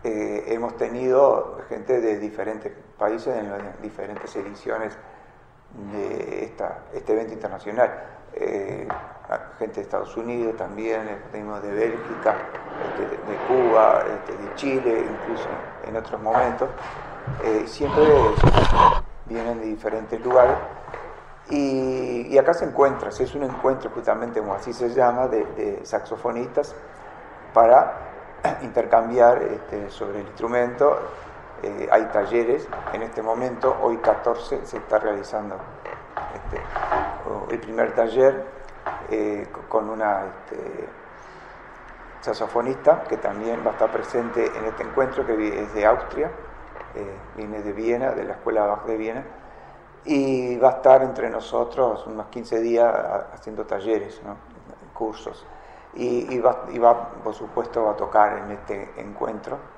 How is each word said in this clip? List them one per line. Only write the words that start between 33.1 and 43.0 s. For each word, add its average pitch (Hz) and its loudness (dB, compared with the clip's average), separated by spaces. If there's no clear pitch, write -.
momento, 120 0
hoy 117 2
catorce 117 0
se 120 -10
está 110 0
realizando, 104 -4
este, - -8
o, 101 -6
el 117 -4
primer 113 -2
taller, 120 4
eh, 104 -2
co-, - -14
con 110 0
una, 107 -2
este, - -12
saxofonista 123 2